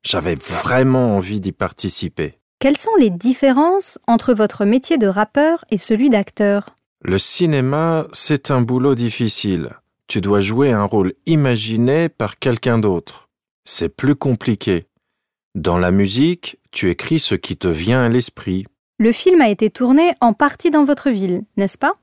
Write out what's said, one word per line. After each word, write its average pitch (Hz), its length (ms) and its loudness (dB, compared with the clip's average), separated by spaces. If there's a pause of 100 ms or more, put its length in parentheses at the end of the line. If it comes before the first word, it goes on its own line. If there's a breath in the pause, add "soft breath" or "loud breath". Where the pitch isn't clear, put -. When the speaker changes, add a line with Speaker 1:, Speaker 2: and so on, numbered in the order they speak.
Speaker 1:
j'avais 85 340 -4
vraiment 127 800 0
envie 98 240 -4
d'y 95 120 -6
participer. - 840 -6 (220)
Speaker 2:
Quelles 277 160 2
sont - 220 0
les 233 120 4
différences 269 960 0
entre 233 280 2
votre 208 300 0
métier 262 340 0
de 220 80 2
rappeur 277 640 0
et 220 60 0
celui 233 340 0
d'acteur ? 202 600 0 (320)
Speaker 1:
Le 95 160 -2
cinéma, 156 920 0
c'est - 380 -2
un 131 120 2
boulot 127 320 0
difficile. 107 760 -2 (360)
Tu - 140 -4
dois 101 200 2
jouer 117 320 2
un 104 120 2
rôle 98 280 0 (140)
imaginé 131 840 0
par - 300 -8
quelqu'un 120 400 0
d'autre. 98 500 -4 (360)
C'est - 300 -4
plus 139 200 0
compliqué. 110 720 -2 (680)
Dans 87 240 0
la 90 120 2
musique, 101 680 0 (140)
tu - 180 -2
écris 151 300 -2
ce - 140 -2
qui - 220 -6
te - 120 -4
vient 92 360 0
à 120 40 2
l'esprit. 104 580 -4 (320)
Speaker 2:
Le 226 140 2
film 359 280 2
a 254 80 4
été 208 220 0
tourné 285 500 2
en 233 120 4
partie 294 380 0
dans 294 140 2
votre 277 260 0
ville, 190 320 -2 (140)
n'est-ce 196 220 -2
pas ? 311 240 -2